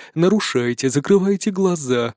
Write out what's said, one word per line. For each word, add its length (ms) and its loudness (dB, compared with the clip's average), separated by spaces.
Нарушайте, 760 0
закрывайте 600 2
глаза. 680 -2